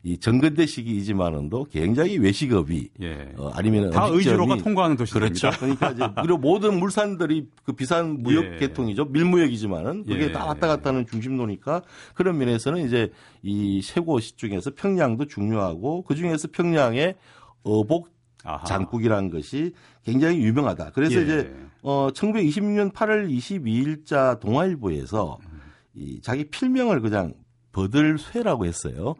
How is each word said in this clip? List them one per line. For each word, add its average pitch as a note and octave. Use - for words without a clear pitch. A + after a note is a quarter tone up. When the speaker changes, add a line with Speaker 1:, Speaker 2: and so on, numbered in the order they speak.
Speaker 1:
이 F2
정근대 D3
시기이지만은도 G2+
굉장히 B2+
외식업이, G2
Speaker 2:
예. C#2+
Speaker 1:
어, C#2+
아니면은 G#2
Speaker 2:
다 E2
Speaker 1:
음식점이 E3+
Speaker 2:
의주로가 B2
통과하는 F3+
도시들입니다. G#2+
Speaker 1:
그렇죠. -
그러니까 C3+
이제 A#2+
Speaker 2:
<laughs> G#2+
Speaker 1:
그리고 E3
모든 F#3+
물산들이 F3
그 C3+
비싼 D#3
무역 C#3
Speaker 2:
예. E2+
Speaker 1:
계통이죠. C3
밀무역이지만은 C#3
그게 D3+
Speaker 2:
예. -
Speaker 1:
다 -
왔다 D3+
갔다 D3
하는 B2+
중심도니까 B2
그런 F3+
면에서는 C3+
이제 A#2
이 G2+
세 -
곳 D#3+
중에서 G2+
평양도 D3
중요하고 G#2+
그중에서 D#3+
평양의 D#3
어복 A2
Speaker 2:
아하. D2+
Speaker 1:
장국이라는 G2
것이 C3+
굉장히 D3+
유명하다. A2
그래서 C3
Speaker 2:
예. E3+
Speaker 1:
이제, C#3+
어, C#3
천구백이십육 G3+
년 G3+
팔월 G#3+
이십이 B2+
일자 C3+
동아일보에서 G#2
Speaker 2:
음. D#2
Speaker 1:
이 C#2
자기 C3+
필명을 B3+
그냥 G2+
버들쇠라고 D3
했어요. E2+